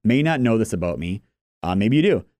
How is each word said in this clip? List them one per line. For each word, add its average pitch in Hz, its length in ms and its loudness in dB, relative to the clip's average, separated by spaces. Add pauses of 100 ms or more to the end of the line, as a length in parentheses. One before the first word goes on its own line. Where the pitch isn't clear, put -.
may 123 180 2
not 156 160 0
know 117 180 2
this 110 140 -2
about 85 260 -4
me. 87 260 -8 (380)
Uh, 87 140 -2
maybe 110 220 2
you 156 40 4
do. 165 240 0 (140)